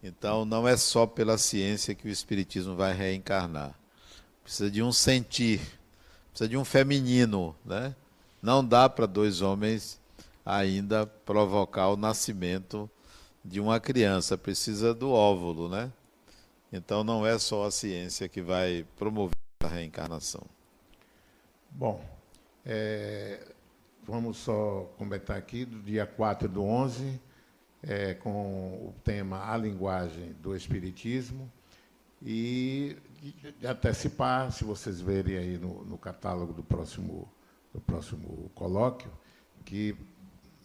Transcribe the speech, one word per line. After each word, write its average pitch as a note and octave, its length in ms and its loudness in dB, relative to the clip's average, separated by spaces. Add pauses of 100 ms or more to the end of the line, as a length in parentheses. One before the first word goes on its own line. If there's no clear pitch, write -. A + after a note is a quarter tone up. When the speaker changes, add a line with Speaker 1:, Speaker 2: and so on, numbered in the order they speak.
Speaker 1:
Então, G#2 420 -2
não A2+ 220 2
é B2 100 8
só A#2 300 6
pela A2 320 2
ciência G2+ 560 0
que - 120 -12
o G#2+ 40 -4
espiritismo F#2+ 640 -2
vai F#2+ 180 2
reencarnar. F#2 840 -2 (680)
Precisa - 260 -2
de G#2 140 0
um A#2+ 80 2
sentir, A#2+ 680 4 (680)
precisa - 180 -2
de A#2+ 100 0
um C3+ 80 0
feminino, B2 920 4 (100)
né? A#2+ 300 -4 (460)
Não C3 220 6
dá A#2+ 240 10
para A#2+ 200 4
dois G2 340 2
homens G2+ 580 0 (460)
ainda G2+ 600 2
provocar G2+ 840 2
o G2+ 80 4
nascimento G#2 920 -2 (540)
de F#2 160 -6
uma A2 200 2
criança, G2+ 580 4
precisa G#2+ 560 0
do B2 160 -2
óvulo, F2+ 580 4
né? A2 240 -4 (800)
Então, G2+ 320 -2
não A2 220 0
é A2+ 120 4
só G#2 280 0
a G#2 60 0
ciência F2+ 560 -6
que F#2+ 140 -8
vai F2+ 440 0 (120)
promover G#2 380 -2 (280)
a D#2+ 40 2
reencarnação. D#2+ 800 -8 (1300)
Speaker 2:
Bom, B2+ 340 -4 (600)
é... G#2+ 880 -6 (500)
vamos A2+ 340 -6
só G#2+ 460 -2 (140)
comentar G2+ 400 -6
aqui, A#2+ 280 -8
do A2 160 -14
dia G#2 240 -2
quatro G#2+ 420 -2
do F#2+ 160 -2
onze, B2+ 560 -2 (680)
é, G2+ 260 -2
com F#2+ 760 -6
o F#2+ 40 -14 (100)
tema G2 480 -4
A A2+ 60 0
Linguagem F#2 840 -4
do F#2+ 140 -6
Espiritismo A#2+ 960 -6 (680)
e, B2+ 760 -4 (640)
e B2 40 -10
antecipar, B2+ 840 0
se - 120 -6
vocês G2+ 360 -6
verem F#2+ 380 0
aí F2+ 200 -4
no, F2+ 280 -8
no F2+ 120 -10
catálogo F2+ 560 -6
do E2+ 100 -10
próximo, F2 640 -6 (460)
do - 60 -10
próximo E2 760 -6
colóquio, G#2+ 580 -2 (520)
que G#2 320 -6 (680)